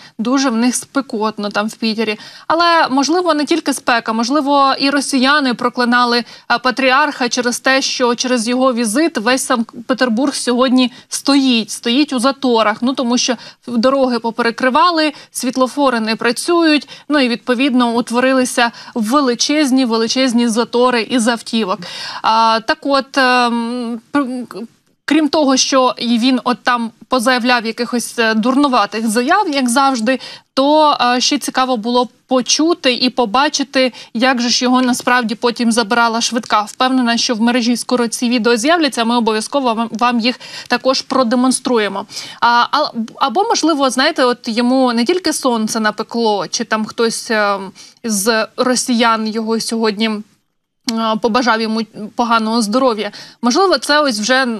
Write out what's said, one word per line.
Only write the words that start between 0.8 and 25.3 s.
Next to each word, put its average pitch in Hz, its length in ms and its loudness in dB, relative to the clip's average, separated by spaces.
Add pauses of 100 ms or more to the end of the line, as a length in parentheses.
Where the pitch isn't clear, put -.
там 208 180 -2
в 220 80 -10
Пітері. 214 440 -4 (280)
Але, 330 420 2
можливо, 311 440 0
не 294 120 0
тільки 311 280 0
спека, 233 400 -2
можливо, 269 640 2
і 277 100 0
росіяни 269 640 0
проклинали, 240 680 0 (280)
е, 233 80 2
патріарха 262 680 0
через 240 300 -2
те, 269 220 2
що 247 340 -2
через 240 320 -2
його 254 260 2
візит 240 440 0
весь 254 280 0
Санкт-Петербург 247 920 -2
сьогодні 247 400 0 (340)
стоїть, 262 640 0
стоїть 269 420 -2
у 254 60 -2
заторах. 226 640 0
Ну, 254 120 0
тому 247 240 0
що 240 180 -2 (320)
дороги 254 520 0
поперекривали, 262 920 0 (180)
світлофори 254 680 0
не 220 160 -2
працюють, 302 720 0 (200)
ну 294 100 2
і, 247 100 2
відповідно, 240 640 0
утворилися 247 800 0 (240)
величезні, 262 920 0
величезні 233 640 0
затори 240 540 0
із 226 260 0
автівок. 226 520 -2 (420)
А, 226 460 2
так 320 140 0
от, 269 360 -2
ем, 240 840 0 (100)
пр-, 254 340 -2 (600)
крім 302 240 2
того, 269 280 2